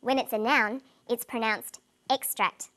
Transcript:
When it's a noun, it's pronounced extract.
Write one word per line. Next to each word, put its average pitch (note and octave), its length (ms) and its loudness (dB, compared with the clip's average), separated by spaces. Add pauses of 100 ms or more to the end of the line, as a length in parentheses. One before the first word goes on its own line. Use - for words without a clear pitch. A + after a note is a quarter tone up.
When B3+ 140 2
it's - 160 0
a A3 60 0
noun, A#3+ 420 2 (260)
it's A#3 160 -2
pronounced A3 560 -4 (300)
extract. - 680 -2